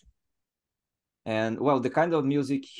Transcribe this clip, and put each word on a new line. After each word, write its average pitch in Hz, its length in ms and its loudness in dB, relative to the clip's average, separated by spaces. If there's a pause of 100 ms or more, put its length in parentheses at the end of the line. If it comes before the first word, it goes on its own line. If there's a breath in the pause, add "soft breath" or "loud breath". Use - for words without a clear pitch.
(1200)
And, 110 360 -2
well, 135 220 2
the 123 80 -2
kind 165 240 2
of 151 120 0
music, 139 380 0 (160)